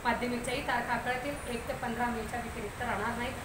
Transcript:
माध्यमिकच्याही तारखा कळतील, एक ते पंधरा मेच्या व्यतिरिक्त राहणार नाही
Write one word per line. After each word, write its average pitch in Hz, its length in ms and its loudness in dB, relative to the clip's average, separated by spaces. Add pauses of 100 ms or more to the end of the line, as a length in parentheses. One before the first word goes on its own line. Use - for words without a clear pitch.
माध्यमिकच्याही 247 640 2
तारखा 240 280 4
कळतील, 254 380 0 (140)
एक 233 200 -2
ते 269 40 0
पंधरा 233 320 0
मेच्या 226 360 0
व्यतिरिक्त 226 420 -4
राहणार 233 360 0
नाही 254 140 0 (120)